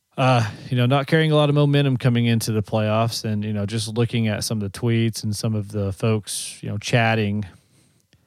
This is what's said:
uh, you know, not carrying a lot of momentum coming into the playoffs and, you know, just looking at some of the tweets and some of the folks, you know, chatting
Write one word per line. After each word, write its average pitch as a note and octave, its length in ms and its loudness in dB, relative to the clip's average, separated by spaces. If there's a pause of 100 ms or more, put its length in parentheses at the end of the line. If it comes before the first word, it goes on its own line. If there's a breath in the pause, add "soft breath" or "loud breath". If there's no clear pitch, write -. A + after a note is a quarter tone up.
(160)
uh, B2+ 320 2 (220 loud breath)
you C3 60 0
know, B2 100 4
not C#3 220 2
carrying D#3 240 2
a D3+ 40 6
lot D3 120 4
of C#3+ 80 2
momentum C#3+ 400 4
coming A#2+ 300 2
into A#2 260 0
the G#2+ 100 0
playoffs A2 600 0
and, G#2+ 200 -2
you A2 80 -4
know, G#2 140 -2
just A2 220 -4
looking A2+ 400 0
at G#2 160 -4
some A2 180 -4
of G2 100 -6
the - 60 -12
tweets A2+ 460 0
and G#2+ 100 -2
some A2 220 -2
of G2+ 160 -6
the G2 200 -2
folks, - 720 -4
you A2+ 60 -10
know, G#2 100 -6
chatting A2 680 0 (840 loud breath)